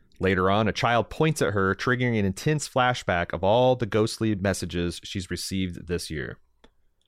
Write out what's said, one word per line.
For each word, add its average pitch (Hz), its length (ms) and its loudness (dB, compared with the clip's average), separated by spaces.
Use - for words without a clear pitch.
Later 92 320 2
on, 104 200 2
a - 20 0
child 117 380 2
points 156 320 0
at - 100 2
her, 98 240 2
triggering 123 420 0
an 104 60 2
intense 143 460 -2
flashback 117 640 0
of 92 100 -4
all 123 320 4
the 117 100 -4
ghostly 107 480 0
messages 87 720 -2
she's - 260 -8
received 92 580 -6
this 87 220 -4
year. 65 280 -8